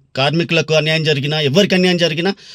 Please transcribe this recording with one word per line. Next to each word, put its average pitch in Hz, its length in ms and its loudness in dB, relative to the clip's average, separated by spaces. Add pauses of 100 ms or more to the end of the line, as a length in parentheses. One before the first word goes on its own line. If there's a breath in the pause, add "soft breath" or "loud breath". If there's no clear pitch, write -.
(160)
కార్మికులకు 156 580 -2
అన్యాయం 156 300 0
జరిగినా, 151 380 -2
ఎవరికి 165 340 2
అన్యాయం 185 220 2
జరిగినా 170 380 -2 (200 loud breath)